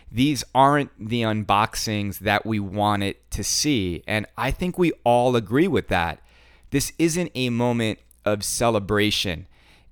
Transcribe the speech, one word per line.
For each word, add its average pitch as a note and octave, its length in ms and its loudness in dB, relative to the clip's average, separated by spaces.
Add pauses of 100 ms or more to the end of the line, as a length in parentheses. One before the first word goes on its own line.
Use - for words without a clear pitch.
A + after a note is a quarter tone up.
These B2+ 360 0 (100)
aren't C#3 420 4
the A2+ 260 -4
unboxings G#2 960 0
that G#2 260 0
we G#2+ 160 -2
wanted G2+ 560 -2 (140)
to G#3 120 -4
see, G2 640 -2
and G#2+ 180 -2 (120)
I B2 140 -2
think F3+ 260 -4
we F3 160 2 (100)
all B2 320 4
agree A#2 320 2
with B2 220 0
that. E2+ 320 -2 (480)
This C#3 280 -2
isn't E3 380 0
a B2+ 140 -2
moment A#2 500 0 (240)
of G2+ 180 0
celebration. G#2 1080 0 (440)